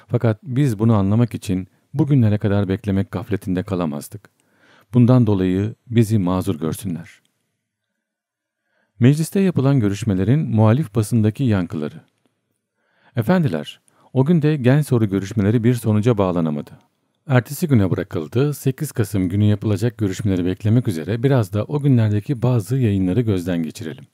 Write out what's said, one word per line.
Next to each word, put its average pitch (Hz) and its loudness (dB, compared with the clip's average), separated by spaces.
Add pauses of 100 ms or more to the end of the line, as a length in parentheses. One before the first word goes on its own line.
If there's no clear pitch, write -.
Fakat 113 0
biz 123 -2
bunu 113 4
anlamak 104 2
için 92 -6 (260)
bugünlere 135 2
kadar 101 -2
beklemek 95 -4
gafletinde 92 -4
kalamazdık. 87 -8 (640)
Bundan 123 6
dolayı 98 0 (120)
bizi 113 2
mazur 92 -2
görsünler. 80 -8 (1800)
Mecliste 151 4
yapılan 139 2
görüşmelerin 101 0
muhalif 117 2
basındaki 110 0
yankıları. 82 -4 (1160)
Efendiler, 113 -2 (320)
o 131 2
gün 160 2
de 151 0
gen 131 4
soru 113 0
görüşmeleri 98 0
bir 123 4
sonuca 107 0
bağlanamadı. 85 -2 (560)
Ertesi 139 0
güne 101 4
bırakıldı. 90 -4
Sekiz - -6
Kasım 98 -2
günü 101 0
yapılacak 104 0
görüşmeleri 92 -2
beklemek 107 0
üzere 90 -6
biraz 123 0
da 104 -2
o 147 -6
günlerdeki 113 0
bazı 123 0
yayınları 98 0
gözden 90 -2
geçirelim. 76 -12